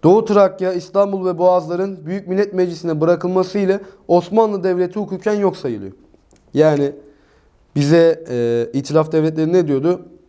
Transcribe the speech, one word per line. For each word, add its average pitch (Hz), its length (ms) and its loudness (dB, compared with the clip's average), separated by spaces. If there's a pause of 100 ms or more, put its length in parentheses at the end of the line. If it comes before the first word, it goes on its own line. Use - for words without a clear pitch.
Doğu 208 220 4
Trakya, 190 480 0
İstanbul 190 520 -2
ve 180 120 -2
Boğazların 180 680 -2
Büyük 190 220 -8
Millet 202 260 -2
Meclisi'ne 170 480 -2
bırakılması 180 560 0
ile 196 220 0 (280)
Osmanlı 190 560 0
Devleti 180 360 -2
hukuken 202 340 -4
yok 202 240 -2
sayılıyor. 101 340 -8 (640)
Yani 143 380 4 (840)
bize, 165 540 4
e, 117 440 -2
itilaf 151 380 0
devletleri 160 420 0
ne 175 140 2
diyordu? 151 340 -2 (280)